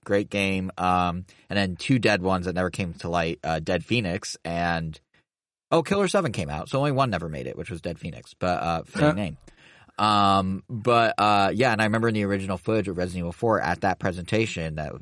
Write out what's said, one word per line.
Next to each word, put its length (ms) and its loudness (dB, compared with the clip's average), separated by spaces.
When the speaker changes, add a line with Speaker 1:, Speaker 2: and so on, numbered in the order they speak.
Speaker 1:
great 260 0
game. 480 0
Um, 480 0
and 80 -2
then 180 0
two 220 2
dead 240 2
ones 240 0
that 80 -2
never 160 0
came 240 -6
to 140 -10
light, 360 0
uh, 160 0
Dead 240 -2
Phoenix 600 -2
and, 540 -2
oh, 120 2
Killer 260 0
Seven 240 0
came 160 -4
out. 220 -8
So 80 -2
only 140 0
one 180 0
never 180 -4
made 180 -8
it, 100 -10
which 140 -10
was 120 -10
Dead 160 -6
Phoenix, 360 -14
but, 280 -2
uh, 220 -2
funny 220 0
Speaker 2:
Huh. 60 4
Speaker 1:
name. 240 -6
Um, 720 4
but, 480 4
uh, 360 6
yeah, 180 2
and 80 0
I 40 4
remember 240 2
in 60 0
the 100 0
original 320 -2
footage 320 0
of 80 -6
Resident 240 -4
Evil 120 -4
four 280 2
at 220 -2
that 160 2
presentation 800 -2
that, 260 -6